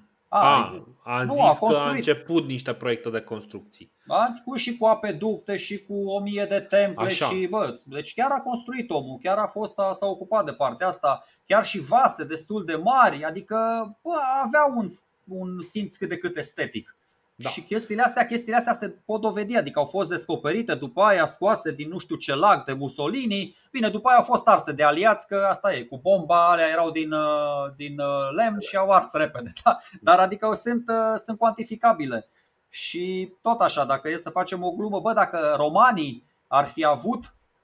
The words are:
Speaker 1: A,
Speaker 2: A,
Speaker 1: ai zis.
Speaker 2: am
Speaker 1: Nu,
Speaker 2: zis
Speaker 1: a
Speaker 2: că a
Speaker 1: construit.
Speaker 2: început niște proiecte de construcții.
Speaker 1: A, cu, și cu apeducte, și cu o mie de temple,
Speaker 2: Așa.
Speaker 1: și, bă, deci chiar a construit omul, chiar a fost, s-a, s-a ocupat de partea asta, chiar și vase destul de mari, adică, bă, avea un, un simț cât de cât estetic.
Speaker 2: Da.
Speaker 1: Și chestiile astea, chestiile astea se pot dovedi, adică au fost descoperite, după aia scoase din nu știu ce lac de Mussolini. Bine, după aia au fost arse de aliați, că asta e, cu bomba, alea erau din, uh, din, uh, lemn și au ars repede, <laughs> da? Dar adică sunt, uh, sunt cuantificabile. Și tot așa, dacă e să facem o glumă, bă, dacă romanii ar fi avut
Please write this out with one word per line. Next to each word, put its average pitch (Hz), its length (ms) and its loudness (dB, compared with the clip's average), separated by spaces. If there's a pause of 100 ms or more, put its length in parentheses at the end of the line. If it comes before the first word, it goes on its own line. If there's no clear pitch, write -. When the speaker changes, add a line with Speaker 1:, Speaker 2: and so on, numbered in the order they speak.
(280)
Speaker 1:
A, - 100 0
Speaker 2:
A, 139 180 8
Speaker 1:
ai 117 80 4
zis. 90 160 -10 (240)
Speaker 2:
am 123 220 -4
Speaker 1:
Nu, 127 60 -4
Speaker 2:
zis 285 100 2
Speaker 1:
a - 20 8
Speaker 2:
că 156 60 8
a 143 80 4
Speaker 1:
construit. 143 360 2
Speaker 2:
început 147 520 0
niște 127 260 -6
proiecte 117 380 -4
de 110 100 -4
construcții. - 680 -14 (160)
Speaker 1:
A, 220 260 2 (120)
cu, 262 120 -10
și 240 200 -6
cu 220 100 2
apeducte, 208 720 0
și 196 260 -8
cu 202 120 -12
o 202 260 -4
mie 202 280 -4
de 202 120 0
temple, 196 440 0
Speaker 2:
Așa. 180 220 0
Speaker 1:
și, 151 200 0
bă, 175 280 -4 (100)
deci 143 300 -12
chiar 262 160 0
a 269 100 0
construit 247 500 -8
omul, 143 320 -4
chiar 190 160 0
a 208 80 0
fost, 208 280 -6
s-a, 190 200 0
s-a 202 120 -4
ocupat 196 380 -2
de 143 80 -6
partea 135 340 -2
asta, 143 380 0 (220)
chiar 202 180 4
și 196 160 -6
vase 175 440 2
destul 160 400 -8
de 160 100 -4
mari, 175 500 2
adică, 185 320 -6 (460)
bă, 339 120 -6 (300)
avea 277 320 4
un, 214 100 -2 (420)
un 185 340 -8
simț 202 340 -8
cât 185 120 -8
de 170 100 -6
cât 175 180 -8
estetic. 143 600 -8 (400)
Speaker 2:
Da. 127 120 -10
Speaker 1:
Și 160 140 -8
chestiile 220 400 -4
astea, 240 240 2
chestiile 233 300 -4
astea 233 180 0
se 208 140 -8 (160)
pot 214 160 -4
dovedi, 208 360 -4
adică 147 220 0
au - 60 2
fost 185 240 -2
descoperite, 170 640 -2
după 135 280 -2
aia 190 240 6
scoase 180 460 -2
din 147 160 -10
nu 180 100 -8
știu - 180 -8
ce - 180 -4
lac 156 300 4
de 139 80 -6
Mussolini. 180 840 -4 (140)
Bine, 226 180 -2
după 214 200 -4
aia 247 100 6
au - 60 6
fost - 220 -2
arse 220 260 4
de 139 100 -2
aliați, 185 440 4
că 196 220 0
asta 190 260 0
e, 123 80 -4
cu 127 160 -14
bomba, 170 520 4
alea 165 180 4
erau 165 220 0
din, 156 220 -4
uh, 147 640 -2
din, 143 220 -10
uh, 143 380 -2
lemn 214 220 0
și - 180 -8
au 190 140 2
ars 185 220 6
repede, 147 440 -4
<laughs> - 80 -12
da? 226 140 4 (220)
Dar 175 180 8
adică 202 340 2 (100)
sunt, 240 260 -2
uh, 220 260 0 (100)
sunt 226 140 -8
cuantificabile. 202 920 0 (420)
Și 185 640 -6 (100)
tot 233 180 2
așa, 147 240 2
dacă 135 260 -2
e 165 60 -4
să 165 140 -12
facem 180 320 -4
o 180 80 -2
glumă, 202 300 -4
bă, 214 120 0
dacă 170 440 2
romanii 151 680 2 (240)
ar 139 180 2
fi 156 180 -4
avut 160 500 -2 (300)